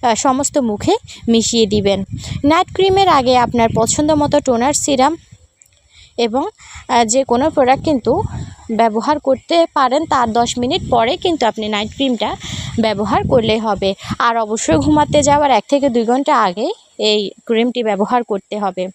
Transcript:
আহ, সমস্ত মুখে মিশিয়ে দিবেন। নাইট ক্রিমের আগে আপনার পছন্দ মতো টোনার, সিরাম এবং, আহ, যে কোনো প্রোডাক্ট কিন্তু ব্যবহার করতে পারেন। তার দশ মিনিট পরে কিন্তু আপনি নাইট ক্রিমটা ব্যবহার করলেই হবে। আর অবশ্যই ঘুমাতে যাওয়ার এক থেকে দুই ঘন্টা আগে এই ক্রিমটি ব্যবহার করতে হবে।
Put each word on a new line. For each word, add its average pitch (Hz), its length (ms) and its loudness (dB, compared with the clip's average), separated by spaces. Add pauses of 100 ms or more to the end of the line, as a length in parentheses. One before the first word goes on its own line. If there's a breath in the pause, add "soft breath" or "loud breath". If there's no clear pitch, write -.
আহ, 233 140 2
সমস্ত 269 420 0
মুখে 247 380 0 (320 loud breath)
মিশিয়ে 226 380 2
দিবেন। 196 380 0 (400 loud breath)
নাইট 330 300 2
ক্রিমের 381 340 2
আগে 262 300 4
আপনার 233 380 2
পছন্দ 226 360 0
মতো 294 280 2
টোনার, 254 340 0
সিরাম 285 440 0 (1000 soft breath)
এবং, 233 260 -2 (440 loud breath)
আহ, 240 160 2
যে 247 200 0
কোনো 262 260 0
প্রোডাক্ট 269 340 2
কিন্তু 294 400 0 (480 loud breath)
ব্যবহার 226 480 0
করতে 320 540 0
পারেন। 285 320 0
তার 247 280 0
দশ 240 240 0
মিনিট 254 320 -2
পরে 226 280 0
কিন্তু 330 280 -2
আপনি 214 240 -4
নাইট 214 240 -4
ক্রিমটা 254 420 -2 (440 loud breath)
ব্যবহার 220 480 0
করলেই 220 320 2
হবে। 196 360 -2 (240 loud breath)
আর 233 180 0
অবশ্যই 226 400 0
ঘুমাতে 302 460 2
যাওয়ার 285 280 4
এক 214 180 2
থেকে 277 200 2
দুই 226 160 0
ঘন্টা 262 320 2
আগে 214 340 0 (260)
এই 214 320 0 (160)
ক্রিমটি 233 380 0
ব্যবহার 214 400 0
করতে 208 360 -6
হবে। 185 360 -4